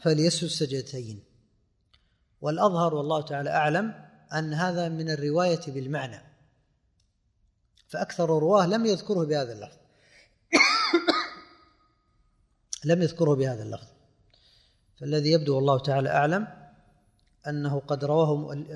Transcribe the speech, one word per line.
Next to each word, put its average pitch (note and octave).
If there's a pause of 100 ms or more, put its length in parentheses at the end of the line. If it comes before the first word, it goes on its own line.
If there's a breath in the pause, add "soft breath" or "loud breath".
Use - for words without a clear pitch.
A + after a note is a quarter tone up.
فليسجد D#3+
سجدتين"، B2+ (1160)
والأظهر E3+
والله D3
تعالى C#3+
أعلم D#3 (380)
أن D#3
هذا F3
من D#3+
الرواية D#3
بالمعنى، C3 (1700)
فأكثر E3
الرواه F3
لم A3+
يذكره F#3+
بهذا C#3+
اللفظ، G#2 (760 soft breath)
<coughs> -
لم E3+
يذكره D#3+
بهذا C3
اللفظ، G#2+ (1120 soft breath)
فالذي D3
يبدو D3
والله C3+
تعالى C3+
أعلم E3 (1000)
أنه C#3+
قد C#3
رواه D3 (120)